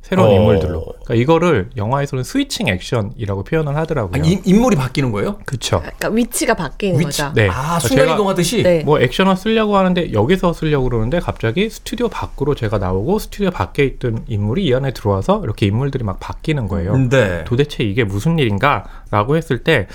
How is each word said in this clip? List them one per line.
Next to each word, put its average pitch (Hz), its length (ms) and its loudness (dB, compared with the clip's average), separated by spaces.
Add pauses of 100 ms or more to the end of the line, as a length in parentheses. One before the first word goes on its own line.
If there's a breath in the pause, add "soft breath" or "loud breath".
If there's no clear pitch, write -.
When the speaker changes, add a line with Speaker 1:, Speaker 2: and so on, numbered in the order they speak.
Speaker 1:
새로운 139 300 2
Speaker 2:
어. - 20 6
Speaker 1:
인물들로. 82 500 2
그러니까 - 300 -8
이거를 143 640 4
영화에서는 131 460 -2
스위칭 269 440 -2
액션이라고 101 760 -4
표현을 151 340 -2
하더라고요. 151 440 -2
Speaker 2:
아, 160 40 2
인-, 185 200 2
인물이 214 300 4
바뀌는 131 360 0
거예요? 160 340 -2
Speaker 1:
그쵸. - 340 -2
Speaker 3:
그러니까 - 300 -4
위치가 233 460 0
바뀌는 170 440 -2
Speaker 2:
위치. 151 220 -2
Speaker 3:
거죠. 139 140 -2
Speaker 1:
네. 110 120 4
Speaker 2:
아, 90 60 2
Speaker 1:
그러니까 151 260 -2
Speaker 2:
순간 - 260 2
Speaker 1:
제가 165 100 0
Speaker 2:
이동하듯이? 190 480 0
Speaker 3:
네. 175 200 4
Speaker 1:
뭐 143 160 2
액션을 190 380 2
쓰려고 214 400 0
하는데 180 340 2
여기서 165 420 2
쓰려고 147 360 0
그러는데 120 300 0
갑자기 143 500 -2
스튜디오 233 400 -6
밖으로 - 460 -4
제가 107 240 -2
나오고 98 400 0
스튜디오 196 320 -4
밖에 175 340 -2
있던 123 420 -4
인물이 113 380 -2
이 127 80 2
안에 131 180 0
들어와서 104 520 0
이렇게 110 240 0
인물들이 127 360 0
막 95 160 -4
바뀌는 143 480 -4
거예요. 95 300 0 (100)
Speaker 2:
네. 101 380 2
Speaker 1:
도대체 135 380 0
이게 110 200 0
무슨 107 360 0
일인가라고 113 1000 0
했을 127 260 -2
때 127 320 2